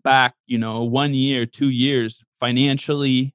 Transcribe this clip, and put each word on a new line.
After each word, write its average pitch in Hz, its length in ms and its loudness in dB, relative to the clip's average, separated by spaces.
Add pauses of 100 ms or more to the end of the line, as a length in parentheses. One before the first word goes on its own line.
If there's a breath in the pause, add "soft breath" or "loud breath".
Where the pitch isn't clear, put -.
back, 131 320 4 (120)
you 123 100 -4
know, 113 280 -4
one 135 280 0
year, 131 320 0
two 139 240 -2
years, 123 560 -2 (160)
financially, 135 960 0